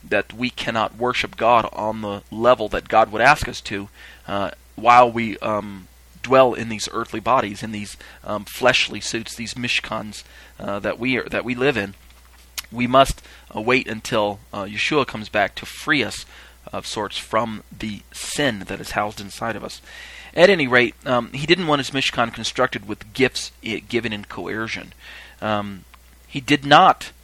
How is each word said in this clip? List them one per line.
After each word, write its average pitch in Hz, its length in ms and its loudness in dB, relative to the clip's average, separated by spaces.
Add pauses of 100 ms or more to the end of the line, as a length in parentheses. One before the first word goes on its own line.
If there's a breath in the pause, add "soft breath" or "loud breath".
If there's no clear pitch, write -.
that 101 240 -2
we 120 200 -4
cannot 113 460 -4
worship 120 400 -2
God 113 360 4
on 110 280 -6
the 101 280 -6
level 113 400 4
that 98 180 -4
God 110 240 6
would 107 100 0
ask 143 260 6
us - 140 -10
to, 101 280 -8 (380 loud breath)
uh, 98 240 -2 (240)
while 120 360 8
we, 113 280 -4
um, 101 480 -6 (340)
dwell 127 320 6
in 113 160 -6
these 107 240 -6
earthly 113 260 -6
bodies, 107 440 0
in 110 80 -10
these, 104 260 -10 (260 loud breath)
um, 104 220 -8
fleshly - 560 0
suits, - 340 -8
these 113 200 -10
mishkans, 117 680 -6 (360 loud breath)
uh, 101 200 -6
that 101 200 -4
we 127 180 0
are, - 120 -4
that 98 140 -4
we 120 120 -4
live 131 200 0
in. 101 200 -4 (760)
We 120 140 -2
must, 131 380 4 (320 loud breath)
uh, 107 60 -4
wait 123 260 2
until, 107 520 -2 (140)
uh, 101 120 -6
Yeshua 113 420 -2
comes 107 220 -10
back 101 260 0
to - 100 -12
free 147 380 -2
us 101 220 -8 (460 loud breath)
of 98 160 -8
sorts 101 300 -6
from 110 440 -2 (160)
the 107 240 -8 (120)
sin 127 540 -4
that 104 120 -8
is 117 120 -12
housed 104 280 -2
inside 104 360 -8
of 104 80 -10
us. - 180 -14 (540 loud breath)
At 180 140 8
any 170 180 2
rate, 123 280 4 (100)
um, 123 260 -2
he 139 140 -8
didn't 175 220 2
want 147 120 2
his 127 120 -6
Mishkan 127 420 -2
constructed 127 540 -4
with 107 260 -12
gifts - 380 0 (120)
i-, 107 240 -6
given 117 240 -4
in 104 140 -10
coercion. 104 680 -8 (480 loud breath)
Um, 104 440 -4 (420)
he 143 140 -8
did 135 240 0
not 156 460 6 (120)